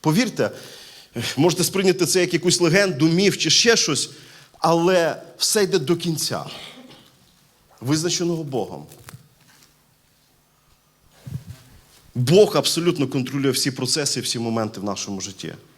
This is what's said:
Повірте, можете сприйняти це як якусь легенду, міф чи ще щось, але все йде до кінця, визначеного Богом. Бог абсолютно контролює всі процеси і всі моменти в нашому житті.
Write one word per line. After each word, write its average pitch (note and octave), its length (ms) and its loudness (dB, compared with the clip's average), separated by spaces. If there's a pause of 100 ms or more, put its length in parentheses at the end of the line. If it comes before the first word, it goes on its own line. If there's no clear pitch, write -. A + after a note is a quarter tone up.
Повірте, D#3 500 0 (840)
можете E3+ 280 2
сприйняти F#3 420 2
це F#3 140 0
як F3+ 120 0
якусь F3 280 0
легенду, E3+ 480 2
міф F3 280 4
чи D#3 140 -2
ще A#3 260 4
щось, - 340 -2 (480)
але E3+ 640 2 (160)
все - 240 0
йде F#3+ 160 0
до D#3+ 180 0
кінця, D3+ 480 -4 (1400)
визначеного D#3+ 640 -2
Богом. G2 420 -6 (3250)
Бог D#3 420 6
абсолютно D3 520 0
контролює C3+ 420 -2
всі B2+ 200 -2
процеси C3 500 -2
і - 20 -8
всі A#2+ 160 -6
моменти A2+ 420 -4
в F#2+ 40 -10
нашому G2 360 -8
житті. E2+ 340 -12 (240)